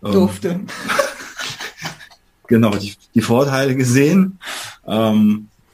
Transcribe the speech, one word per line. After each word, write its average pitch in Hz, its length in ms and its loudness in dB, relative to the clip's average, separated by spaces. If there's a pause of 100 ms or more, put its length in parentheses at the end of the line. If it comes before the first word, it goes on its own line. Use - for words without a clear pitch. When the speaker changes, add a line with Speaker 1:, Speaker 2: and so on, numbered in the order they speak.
Speaker 1:
ähm, 101 80 -6
Speaker 2:
Durfte. - 540 0
Speaker 1:
<laughs> - 1800 -10
genau, 113 280 4
die, 101 200 -8 (180)
die 117 80 2
Vorteile 135 540 0
gesehen. 143 640 2 (460)
Ähm, 107 600 2 (260)